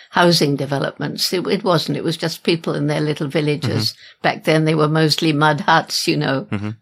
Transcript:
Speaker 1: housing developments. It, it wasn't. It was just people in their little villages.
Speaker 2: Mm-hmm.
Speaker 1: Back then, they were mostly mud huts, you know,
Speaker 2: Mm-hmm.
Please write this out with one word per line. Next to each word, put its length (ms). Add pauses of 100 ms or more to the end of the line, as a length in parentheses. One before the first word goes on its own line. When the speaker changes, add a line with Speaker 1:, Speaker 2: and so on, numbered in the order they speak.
(100)
Speaker 1:
housing 460
developments. 760
It, 140
it 180
wasn't. 340
It 60
was 120
just 280
people 300
in 140
their 120
little 280
villages. 640
Speaker 2:
Mm-hmm. 300
Speaker 1:
Back 220
then, 200
they 100
were 140
mostly 440
mud 300
huts, 460
you 80
know, 340
Speaker 2:
Mm-hmm. 200 (120)